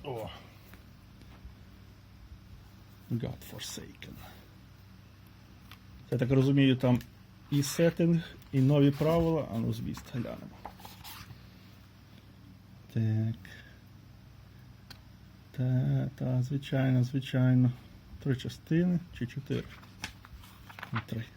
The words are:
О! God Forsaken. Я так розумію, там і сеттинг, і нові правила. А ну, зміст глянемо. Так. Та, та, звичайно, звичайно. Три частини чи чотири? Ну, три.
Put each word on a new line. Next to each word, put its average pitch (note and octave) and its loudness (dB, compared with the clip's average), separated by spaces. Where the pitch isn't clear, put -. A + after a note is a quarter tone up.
О! A#2 -8
God A#2 -2
Forsaken. - -14
Я C3 0
так A#2+ 0
розумію, C3+ 6
там B2 4
і C#3+ 2
сеттинг, E3+ 2
і C3+ 2
нові C#3+ 6
правила. D#3+ 0
А A2+ -2
ну, A#2 -2
зміст A#2 -8
глянемо. A#1 -8
Так. A2 -2
Та, C3 2
та, B2+ -2
звичайно, C3 2
звичайно. B2+ 4
Три C3+ 0
частини E3+ 0
чи A#2+ -4
чотири? - -6
Ну, A2+ -2
три. A2+ -6